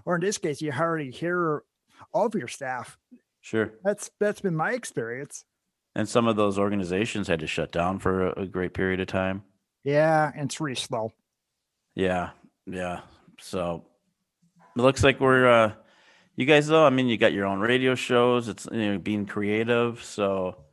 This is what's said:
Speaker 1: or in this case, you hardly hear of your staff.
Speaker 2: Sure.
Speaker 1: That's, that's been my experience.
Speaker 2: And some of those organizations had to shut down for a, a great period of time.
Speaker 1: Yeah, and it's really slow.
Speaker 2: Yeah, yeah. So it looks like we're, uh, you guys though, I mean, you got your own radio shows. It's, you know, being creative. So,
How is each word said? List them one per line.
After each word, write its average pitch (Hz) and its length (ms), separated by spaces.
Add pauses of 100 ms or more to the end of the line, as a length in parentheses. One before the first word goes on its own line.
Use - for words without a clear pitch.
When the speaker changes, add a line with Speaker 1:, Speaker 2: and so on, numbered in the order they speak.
Speaker 1:
or 175 120
in 170 40
this 202 160
case, 156 240
you 151 120
hardly 156 380
hear 165 520 (500)
of 220 220
your 127 140
staff. 127 500 (420)
Speaker 2:
Sure. 110 320 (100)
Speaker 1:
That's, 202 280 (100)
that's 208 220
been 185 120
my 165 180
experience. 135 760 (480)
Speaker 2:
And 107 120
some 117 200
of 110 100
those 101 220
organizations 101 720
had 82 120
to 78 60
shut - 260
down 87 260
for 92 300
a, - 140
a 95 40
great 90 280
period 92 260
of 95 60
time. 95 360 (420)
Speaker 1:
Yeah, 151 500
and 151 160
it's - 100
really 143 140
slow. 113 380 (800)
Speaker 2:
Yeah, 90 360 (360)
yeah. 90 340 (400)
So 87 460 (920)
it 117 60
looks 135 200
like 135 160
we're, 131 300
uh, 113 240 (640)
you 127 80
guys 147 220
though, 160 180
I 139 60
mean, 131 180
you 113 80
got 101 160
your 98 140
own 98 140
radio 127 340
shows. 123 540
It's, - 220
you 107 220
know, 98 60
being 104 280
creative. 113 800
So, 95 520 (160)